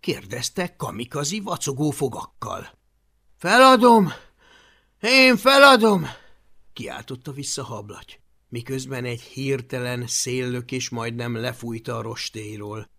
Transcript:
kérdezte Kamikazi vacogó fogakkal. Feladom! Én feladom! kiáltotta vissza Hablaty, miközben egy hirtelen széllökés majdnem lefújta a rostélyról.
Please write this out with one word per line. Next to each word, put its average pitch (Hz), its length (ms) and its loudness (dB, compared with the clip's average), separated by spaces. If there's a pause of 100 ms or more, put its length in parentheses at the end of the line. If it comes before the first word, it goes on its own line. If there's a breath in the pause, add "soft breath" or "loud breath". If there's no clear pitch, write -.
kérdezte 127 760 -8
Kamikazi 143 640 -8
vacogó 151 500 -4
fogakkal. 98 880 -8 (580)
Feladom! 233 760 6 (880 loud breath)
Én 254 360 6
feladom! 240 680 6 (680 loud breath)
kiáltotta 123 600 -12
vissza 135 320 -8
Hablaty, 101 480 -14 (360)
miközben 131 560 -8
egy 120 160 -6
hirtelen 123 880 -6
széllökés 123 840 -4
majdnem 120 480 -6
lefújta 117 600 -8
a 113 60 -6
rostélyról. 107 960 -12